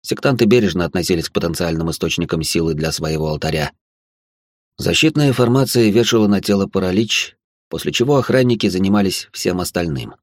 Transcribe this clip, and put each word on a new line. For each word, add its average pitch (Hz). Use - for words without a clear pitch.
Сектанты 123
бережно 101
относились 85
к -
потенциальным 82
источникам 82
силы 82
для 78
своего 78
алтаря. 76
Защитная 147
формация 120
вешала 110
на 101
тело 98
паралич, 92
после -
чего 139
охранники 123
занимались 98
всем 90
остальным. 78